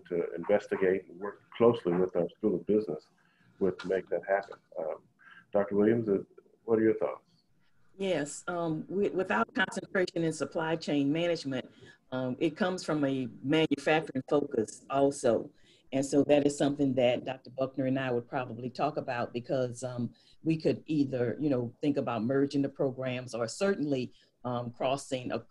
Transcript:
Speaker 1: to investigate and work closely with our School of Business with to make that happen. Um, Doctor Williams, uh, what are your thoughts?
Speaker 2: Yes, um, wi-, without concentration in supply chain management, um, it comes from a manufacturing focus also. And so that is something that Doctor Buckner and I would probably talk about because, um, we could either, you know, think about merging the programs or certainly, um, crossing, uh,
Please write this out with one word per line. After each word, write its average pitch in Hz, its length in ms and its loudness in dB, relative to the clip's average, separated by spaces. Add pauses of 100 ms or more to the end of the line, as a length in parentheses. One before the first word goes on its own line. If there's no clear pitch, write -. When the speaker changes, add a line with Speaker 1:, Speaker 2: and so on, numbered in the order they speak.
Speaker 1:
to 87 180 -2 (100)
investigate 95 760 0
and 85 100 -18
work 101 220 -10 (160)
closely 117 360 4
with 92 220 0
our 85 120 0 (100)
School 104 180 0
of 82 120 -6
Business 101 400 0 (520)
with 92 200 0
to 92 80 -10
make 92 220 0
that 87 200 -2
happen. 98 260 0 (220)
Um, 78 200 -6 (540)
Doctor 101 240 0
Williams, 110 320 4
uh, 98 120 2 (460)
what 113 120 2
are 110 60 2
your 110 100 6
thoughts? - 300 -4 (760)
Speaker 2:
Yes, 185 500 -2
um, 170 360 -2
wi-, 190 300 -2
without 196 420 -2
concentration 185 680 -2
in 160 80 2
supply 160 440 -2
chain 147 360 0
management, 160 560 -2 (440)
um, 127 280 -2
it 156 160 0
comes 185 280 -2
from 151 200 0
a 135 240 0 (160)
manufacturing 151 840 2
focus 143 640 0
also. 139 580 2 (420)
And 135 140 0
so 143 200 4
that 143 200 6
is 143 100 2
something 143 380 2
that 123 320 4
Doctor 131 320 -10
Buckner 131 300 -2
and 131 100 2
I 131 140 -2
would 120 180 -2
probably 123 400 -6
talk 151 280 -2
about 127 360 -4
because, 123 500 -2
um, 123 280 -4 (300)
we 160 140 0
could 147 300 0
either, 131 560 0
you 151 80 2
know, 123 320 0
think 143 160 2
about 120 260 -2
merging 139 380 2
the 139 80 0
programs 127 640 -4
or 117 140 -2
certainly, 143 640 -2 (320)
um, 120 260 -4
crossing, 131 600 -2
uh, 117 60 -2 (120)